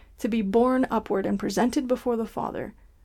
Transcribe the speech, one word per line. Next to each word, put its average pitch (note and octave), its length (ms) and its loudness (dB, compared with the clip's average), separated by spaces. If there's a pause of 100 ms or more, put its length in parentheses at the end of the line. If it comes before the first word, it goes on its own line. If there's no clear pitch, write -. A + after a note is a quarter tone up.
(180)
to - 80 -2
be A3+ 140 0
borne A#3+ 500 4
upward G3 360 -2
and G3+ 120 0
presented A3 480 0
before A#3+ 300 0
the A3+ 80 -2
Father, - 500 -8 (300)